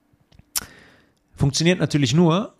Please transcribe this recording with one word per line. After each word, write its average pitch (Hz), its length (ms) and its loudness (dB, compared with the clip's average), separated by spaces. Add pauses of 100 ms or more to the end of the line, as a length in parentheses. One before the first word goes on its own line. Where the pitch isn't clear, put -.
(1400)
Funktioniert 160 440 0
natürlich 143 340 0
nur, 175 460 2